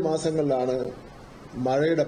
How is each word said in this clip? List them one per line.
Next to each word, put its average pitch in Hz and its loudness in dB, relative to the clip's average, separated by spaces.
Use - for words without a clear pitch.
മാസങ്ങളിലാണ് 147 2
മഴയുടെ 147 4